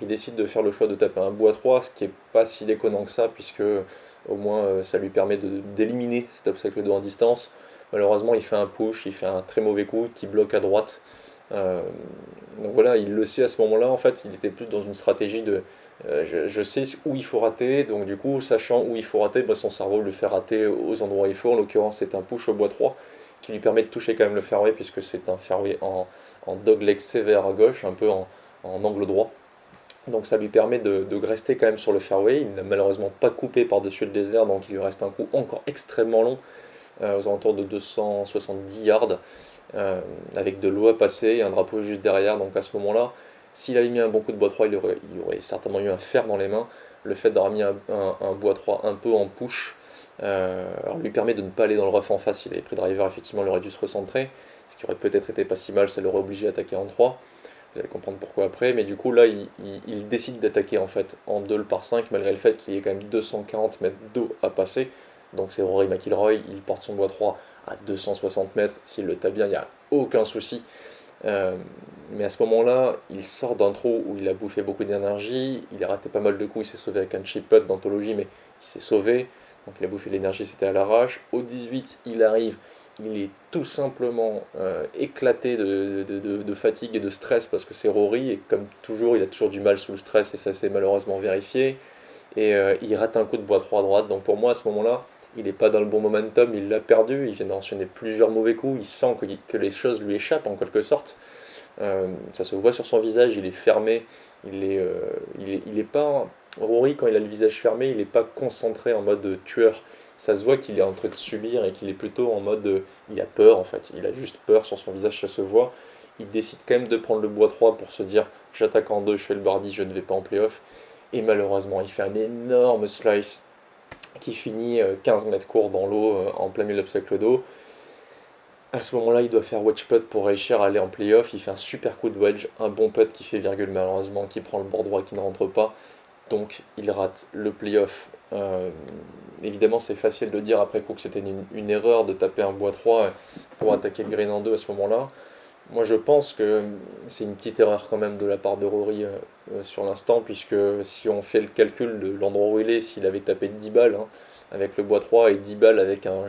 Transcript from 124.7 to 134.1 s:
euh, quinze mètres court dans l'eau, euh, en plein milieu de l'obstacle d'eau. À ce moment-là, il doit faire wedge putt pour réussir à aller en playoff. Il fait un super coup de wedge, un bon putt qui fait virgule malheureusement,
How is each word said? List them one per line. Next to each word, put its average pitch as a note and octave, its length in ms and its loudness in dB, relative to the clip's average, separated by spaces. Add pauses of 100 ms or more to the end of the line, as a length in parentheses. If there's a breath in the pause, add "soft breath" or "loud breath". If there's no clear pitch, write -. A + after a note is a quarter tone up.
euh, G2 200 2
quinze G#2+ 260 2
mètres G2+ 200 -2
court G#2 240 2
dans F#2+ 160 0
l'eau, G#2+ 300 2
euh, F#2+ 200 0
en G2 120 -2
plein G2+ 160 -2
milieu G#2 100 -2
de G2+ 60 0
l'obstacle F#2+ 380 -2
d'eau. B2 260 2 (1300 loud breath)
À B2 100 -4
ce - 140 -4
moment-là, A#2 260 4
il A#2+ 80 0
doit A2 120 4
faire G#2+ 200 -4
wedge G#2+ 220 2
putt A#2 240 4
pour G2+ 180 0
réussir G2+ 340 2
à G2+ 60 4
aller G2+ 140 2
en F#2 80 0
playoff. G#2+ 440 4
Il G2 80 -8
fait G2 120 -6
un G2 40 -8
super - 420 -6
coup A2+ 120 -2
de G2+ 80 -10
wedge, G#2 300 2 (100)
un A2 100 -2
bon G#2+ 220 2
putt A2 220 4
qui - 100 -20
fait - 160 -6
virgule G2 320 -2
malheureusement, F#2+ 560 -2